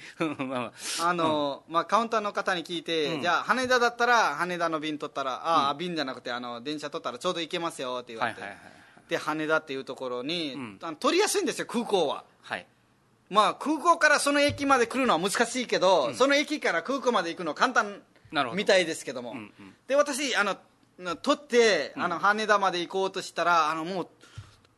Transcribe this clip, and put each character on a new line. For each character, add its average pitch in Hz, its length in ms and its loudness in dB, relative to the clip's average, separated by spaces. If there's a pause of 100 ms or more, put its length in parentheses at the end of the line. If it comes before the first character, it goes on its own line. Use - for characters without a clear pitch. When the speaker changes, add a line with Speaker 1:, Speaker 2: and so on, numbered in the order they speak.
(180)
Speaker 1:
<laughs> - 60 -
ま 135 320 -4
あ 123 40 -4
ま 110 120 -8 (300)
あ。 170 60 2
Speaker 2:
あ 180 60 2
の、 147 540 -2
Speaker 1:
う - 20 -16
ん。 160 40 -4
Speaker 2:
ま 165 60 2
あ、 160 40 0
カ 202 140 2
ウ 233 60 0
ン 226 40 -6
タ 226 80 -2
ー 214 40 0
の 208 120 -6
方 190 240 -2
に 160 80 -6
聞 175 160 -8
い - 20 -8
て、 156 320 -2
Speaker 1:
う 147 40 -4
ん。 127 40 -8
Speaker 2:
「じ 175 60 0
ゃ 165 100 4
あ、 127 60 -2
羽 247 240 0
田 254 100 4
だ 240 100 4
っ 240 80 -8
た 240 100 0
ら、 214 280 4
羽 175 240 -4
田 170 100 2
の 160 120 -2
便 151 180 -4
取 147 100 -6
っ - 60 -20
た 143 80 -4
ら、 139 460 2
あ - 0 -
ー、 147 40 2
Speaker 1:
う - 40 -4
ん。 - 20 -12
Speaker 2:
便 180 160 -6
じ 156 80 -2
ゃ - 20 -4
な 131 120 -6
く - 40 -16
て、 127 120 -8
あ 120 80 -6
の、 120 220 -10
電 147 180 -8
車 147 100 -8
取 165 100 -8
っ - 20 -14
た 127 100 -6
ら 123 60 -10
ち - 80 -4
ょ 185 40 0
う 175 40 0
ど 165 60 -6
行 160 80 -6
け 175 120 -4
ま 165 100 -4
す 147 100 -10
よ」 127 220 -4
っ - 20 -14
て 117 80 -16
言 113 80 -8
わ 120 80 0
れ 104 60 -6
て。 117 60 -14
Speaker 1:
は 101 80 -10
い - 20 -12
は 98 60 -14
い - 20 -20
は - 60 -20
い - 20 -20
は 92 60 -20
い。 - 20 -20 (340)
Speaker 2:
で、 170 100 0
羽 156 280 -4
田 156 120 4
っ 156 60 -10
て 139 80 -10
い 135 40 -6
う 131 80 -8
と 135 100 -10
こ 131 140 -8
ろ 123 160 -6
に、 156 300 -6
Speaker 1:
う 143 40 -12
ん。 107 240 -12
Speaker 2:
あ 170 80 -8
の、 156 60 -10
取 302 180 2
り 359 80 4
や 392 60 2
す 381 100 0
い 415 40 0
ん 320 40 -2
で 208 60 -2
す - 80 -6
よ、 156 60 -6
空 226 180 -2
港 180 240 2
は。 104 160 -6 (180)
Speaker 1:
は - 140 -6
い。 90 100 -10 (640)
Speaker 2:
ま 196 180 6
あ、 165 60 0
空 302 240 -2
港 330 180 4
か 302 140 6
ら 285 100 4
そ 285 120 2
の 285 100 4
駅 285 240 0
ま 277 100 6
で 233 100 4
来 233 120 -4
る 262 80 2
の 180 120 4
は 180 120 -2
難 226 160 2
し 254 160 -4
い - 40 -8
け 190 120 0
ど、 170 300 6
Speaker 1:
う - 20 -4
ん。 120 40 -6
Speaker 2:
そ 247 120 4
の 277 100 4
駅 294 240 -2
か 214 120 0
ら 165 100 0
空 262 180 -4
港 247 100 0
ま 202 120 4
で 165 80 -4
行 165 80 -8
く 180 60 -6
の 151 100 -4
簡 247 180 2
単 208 300 0 (280)
Speaker 1:
な 151 120 0
る 123 80 -4
ほ 117 40 -6
ど。 - 40 -6
Speaker 2:
み 208 80 -4
た 202 100 6
い 180 80 6
で 160 100 -4
す - 100 -10
け 139 100 -8
ど 123 80 -10
も。 120 100 -10
Speaker 1:
う - 40 -10
ん - 20 -10
う - 20 -12 (220)
ん。 95 120 -20 (140)
Speaker 2:
で、 262 80 2
私、 285 400 0
あ 202 80 2
の、 190 120 -2 (680)
取 294 200 2
っ - 40 -20
て、 202 500 4
Speaker 1:
う 139 40 -6
ん。 - 20 -4
Speaker 2:
あ 175 60 0
の、 170 100 -4
羽 208 280 2
田 208 120 6
ま 190 120 2
で 180 100 -2
行 170 100 -4
こ 190 160 0
う 185 40 -2
と 185 120 -8
し - 120 -12
た 170 100 0
ら、 160 260 4
あ 160 40 -2
の、 160 120 -4
も 180 160 -4
う、 - 60 -12 (680)